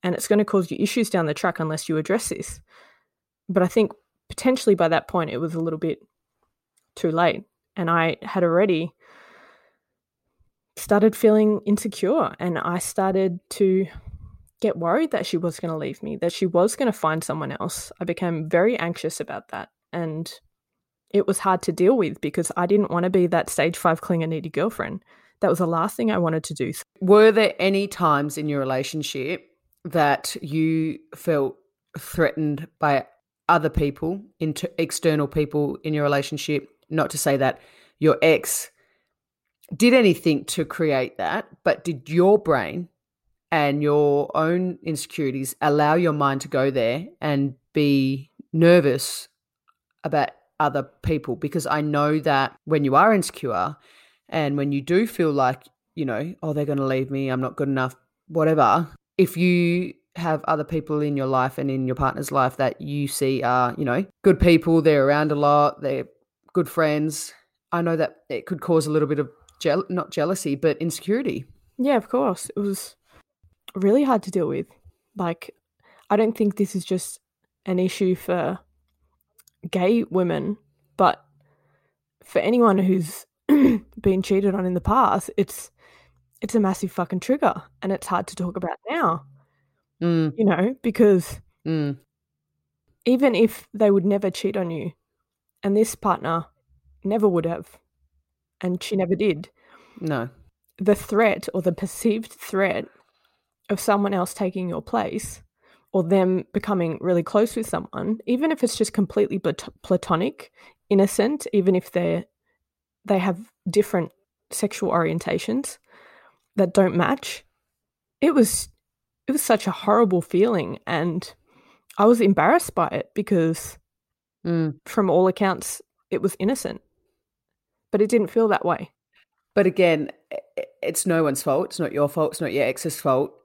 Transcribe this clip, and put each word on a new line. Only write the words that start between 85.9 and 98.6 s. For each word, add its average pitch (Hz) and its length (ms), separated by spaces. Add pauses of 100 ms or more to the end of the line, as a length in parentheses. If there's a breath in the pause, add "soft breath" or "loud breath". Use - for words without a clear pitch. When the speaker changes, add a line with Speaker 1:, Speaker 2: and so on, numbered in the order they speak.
Speaker 1:
it's - 140
a 226 60
massive 190 320
fucking 180 280
trigger, 262 420 (200)
and 190 100
it's - 140
hard 185 220
to - 80
talk 180 200
about 180 220 (100)
now, 233 360 (800)
Speaker 2:
Mm. 165 340
Speaker 1:
you 226 80
know, 196 380
because 208 580 (260)
Speaker 2:
Mm. 151 320 (1080)
Speaker 1:
even 254 300
if 220 400
they 208 160
would 196 140
never 196 260
cheat 196 260
on 180 140
you, 156 220 (720)
and 202 140
this 226 180
partner 165 520 (580)
never 208 240
would 170 180
have, 170 320 (800)